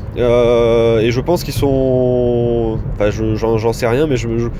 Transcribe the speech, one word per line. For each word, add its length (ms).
euh, 840
et 100
je 100
pense 220
qu'ils 100
sont... 1300
Enfin, 180
je, 240
j'en, 240
j'en 140
sais 140
rien, 200
mais 100
je, 220
je, 80